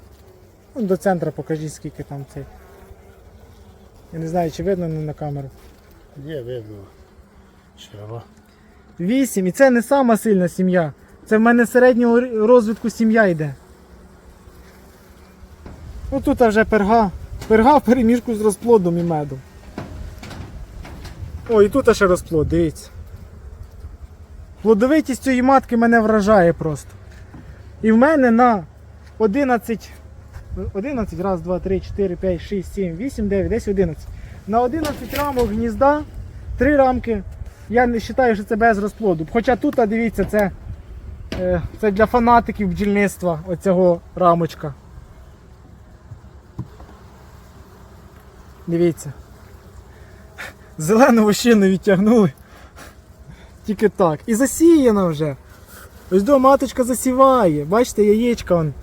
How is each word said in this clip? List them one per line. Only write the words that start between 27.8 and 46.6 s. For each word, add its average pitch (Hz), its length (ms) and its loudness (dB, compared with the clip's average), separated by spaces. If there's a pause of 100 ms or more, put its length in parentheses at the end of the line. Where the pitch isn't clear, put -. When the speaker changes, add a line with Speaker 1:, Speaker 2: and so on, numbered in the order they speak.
Speaker 1:
І 220 100 4
в 220 40 6
мене 262 340 4
на 226 340 4 (540)
одинадцять, 233 720 -2 (840)
одинадцять, 208 480 -6
раз, 185 200 -4
два, 175 180 -4
три, 185 220 -2
чотири, 185 360 -6
п'ять, 180 240 -4
шість, - 340 -8
сім, 180 220 -6
вісім, 220 320 -6
дев'ять, 190 200 -2
десять, 214 200 -4
одинадцять. 185 400 -2 (380)
На 214 140 0
одинадцять 269 580 -4
рамок 269 320 -2
гнізда, 233 520 0 (560)
три 285 180 2
рамки, 247 460 0 (460)
я 240 180 2
не 233 120 -2
вважаю, 233 360 0
що 202 100 -6
це 226 120 -4
без 220 220 2
розплоду. 196 540 -2
Хоча 233 240 0
тут, 294 220 -2
а, 233 80 4
дивіться, 220 380 -2
це, 202 260 0 (880)
е, 180 220 -2 (180)
це 214 100 0
для 202 160 2
фанатиків 233 600 2
бджільництва, 180 800 -2
оцього 180 540 2 (140)
рамочка. 170 600 0 (4000)